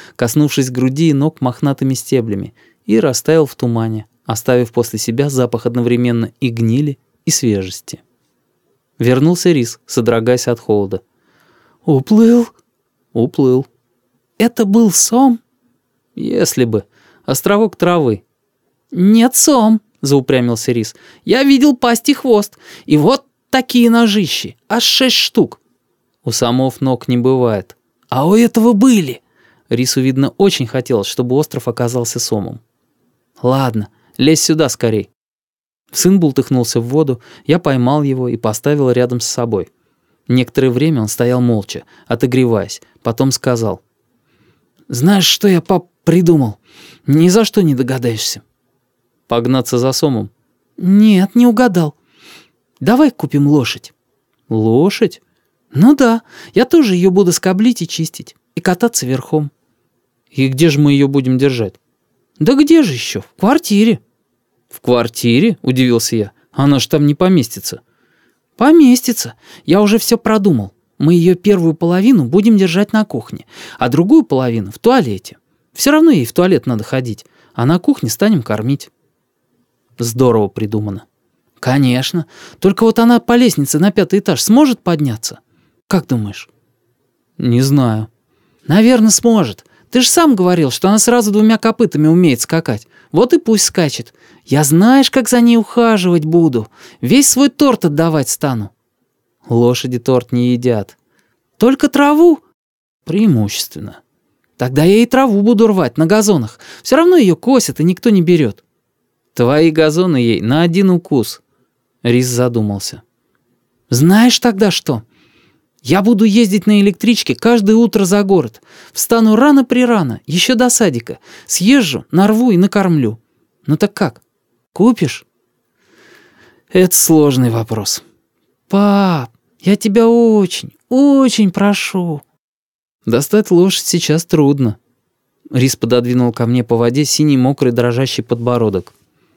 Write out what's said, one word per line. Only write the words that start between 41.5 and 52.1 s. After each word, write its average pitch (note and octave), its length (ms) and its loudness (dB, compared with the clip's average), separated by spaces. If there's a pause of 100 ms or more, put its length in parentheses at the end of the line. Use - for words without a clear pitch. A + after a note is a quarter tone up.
отогреваясь, A#2+ 760 -2 (220)
потом B2 280 -2
сказал: A2+ 520 -4 (1080)
«Знаешь, E3+ 380 0
что - 220 0
я, F3+ 120 2
пап, F3 280 -2 (160)
придумал? D#3+ 520 2 (500)
Ни D#3 220 2
за G#3 160 2
что G3+ 180 -2
не D#3 120 2
догадаешься». B2 680 -6 (840)
«Погнаться B2 500 -2
за B2+ 140 -2
сомом?» B2 380 -4 (480)
«Нет, G3 560 2
не A#3+ 120 4
угадал. G#3 480 0 (840)